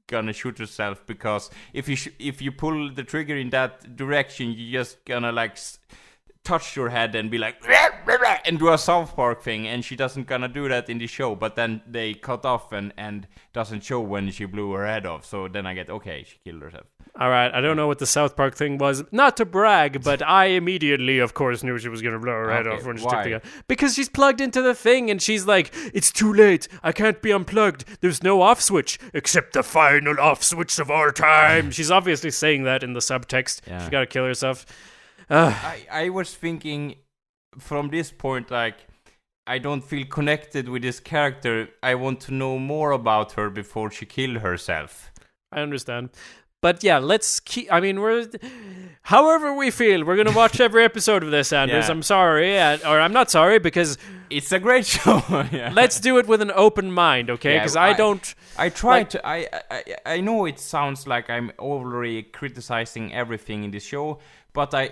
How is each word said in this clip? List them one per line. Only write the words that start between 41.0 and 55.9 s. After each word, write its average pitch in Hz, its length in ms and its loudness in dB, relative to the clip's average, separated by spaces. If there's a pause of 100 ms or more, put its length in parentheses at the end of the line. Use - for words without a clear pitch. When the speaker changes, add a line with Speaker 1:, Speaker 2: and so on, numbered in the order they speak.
Speaker 1:
character. 135 720 -2 (120)
I 127 120 0
want 127 280 -4
to 131 120 -10
know 131 240 -4
more 147 320 -4
about 110 420 0
her 104 160 -4
before 104 420 -8
she - 140 -16
kill 127 360 -6
herself. 87 680 -6 (400)
Speaker 2:
I 147 120 -8
understand. 127 480 -8 (500)
But 175 240 2
yeah, 170 140 6
let's 170 420 0
keep, - 320 -8
I 170 80 6
mean, 196 220 -2
we're, 226 240 0 (760)
however 294 520 6
we 277 160 0
feel, 196 340 2
we're 175 120 2
gonna 214 200 4
watch 226 240 6
every 226 240 6
episode 220 380 2
of 151 80 -4
this, 147 240 2
Anders. 120 320 2
Speaker 1:
Yeah. - 40 0
Speaker 2:
I'm 160 120 -4
sorry, 185 560 4
uh, 151 280 4
or 151 140 6
I'm 170 120 4
not 254 180 4
sorry, 180 280 6
because 170 380 0 (340)
Speaker 1:
It's 139 220 -4
a 190 60 2
great 233 280 4
<laughs> - 100 0
show. 208 260 4 (300)
Yeah. 123 220 -4
Speaker 2:
let's 240 260 4